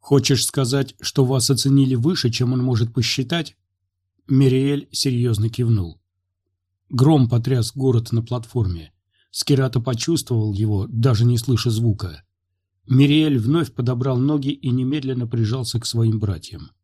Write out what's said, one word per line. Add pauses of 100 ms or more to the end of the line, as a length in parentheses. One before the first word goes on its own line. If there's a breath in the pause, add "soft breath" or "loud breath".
"Хочешь
сказать,
что
вас
оценили
выше,
чем
он
может
посчитать?" (720)
Мириэль
серьезно
кивнул. (920)
Гром
потряс
город
на
платформе. (400)
Скирата
почувствовал
его,
даже
не
слыша
звука. (640)
Мириэль
вновь
подобрал
ноги
и
немедленно
прижался
к
своим
братьям. (140)